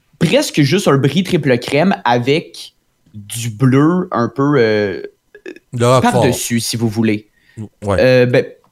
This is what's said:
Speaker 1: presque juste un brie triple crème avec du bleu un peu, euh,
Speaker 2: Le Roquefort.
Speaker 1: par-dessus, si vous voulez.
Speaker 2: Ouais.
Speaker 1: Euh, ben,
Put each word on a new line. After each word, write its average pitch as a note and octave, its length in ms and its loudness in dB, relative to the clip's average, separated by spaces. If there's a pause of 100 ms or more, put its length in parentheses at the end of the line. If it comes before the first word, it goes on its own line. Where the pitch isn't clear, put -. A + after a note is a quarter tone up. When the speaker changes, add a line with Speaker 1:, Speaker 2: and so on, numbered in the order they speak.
(200)
Speaker 1:
presque A#3 420 0
juste F3 280 0
un C#3+ 80 4
brie C#3 260 0
triple C#3+ 340 0
crème E3 460 0
avec B2 720 -2 (400)
du G#2+ 360 -10
bleu C#3 640 0
un A#2 160 -2
peu, C#3+ 300 -2
euh, G#2 440 0 (720)
Speaker 2:
Le A#2+ 160 0
Roquefort. C3 340 4
Speaker 1:
par-dessus, A#2+ 380 0
si - 160 -6
vous A2+ 140 -2
voulez. G#2+ 400 -2 (560)
Speaker 2:
Ouais. G2+ 120 0
Speaker 1:
Euh, B2+ 280 4
ben, B2 180 2 (280)